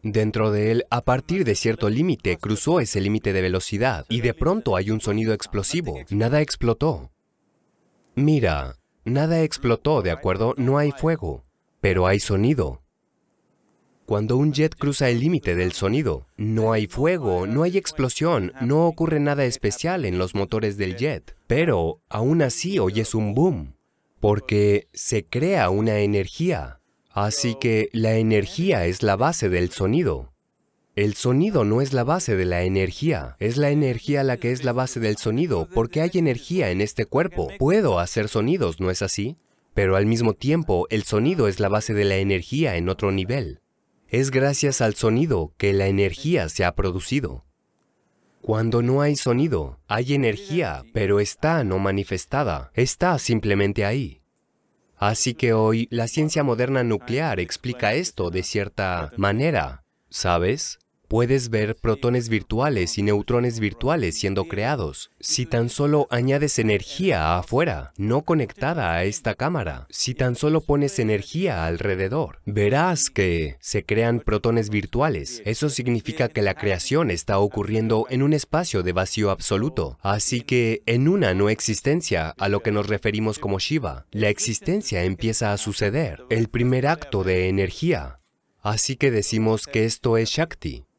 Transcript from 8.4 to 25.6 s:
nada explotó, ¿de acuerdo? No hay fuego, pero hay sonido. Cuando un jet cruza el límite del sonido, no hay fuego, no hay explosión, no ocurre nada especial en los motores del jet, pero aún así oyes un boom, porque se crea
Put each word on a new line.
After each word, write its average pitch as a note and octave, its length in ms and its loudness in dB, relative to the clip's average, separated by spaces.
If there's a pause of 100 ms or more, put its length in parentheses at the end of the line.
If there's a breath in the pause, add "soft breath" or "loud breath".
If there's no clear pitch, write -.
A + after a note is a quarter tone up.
nada D#3 380 2
explotó, C#3+ 600 0
¿de F2+ 80 0
acuerdo? G2 460 0
No C3 200 2
hay D3 140 2
fuego, C3+ 540 -4 (360)
pero F#2 280 4
hay G2+ 100 4
sonido. G2+ 640 0 (1200)
Cuando A2 320 0
un D3 160 2
jet D3+ 220 0
cruza C#3 340 0
el A#2+ 120 2
límite D3 340 0
del F2+ 160 0
sonido, G2 560 -2 (100)
no A2 360 0
hay G#2+ 160 0
fuego, B2 580 0
no B2 160 0
hay F3+ 160 2
explosión, C3 840 -2
no D3 280 4
ocurre D#3+ 320 0
nada C#3+ 240 2
especial C#3+ 600 -2
en F2+ 140 0
los F#2 160 -2
motores G#2 420 -2
del F#2 200 -4
jet, B2+ 400 -6 (100)
pero A#2 600 2
aún D3 340 0
así E3 380 0
oyes G#2 340 0
un G#2+ 200 0
boom, A#2 420 0 (420)
porque G#2 720 2
se - 320 -4
crea C#3+ 460 0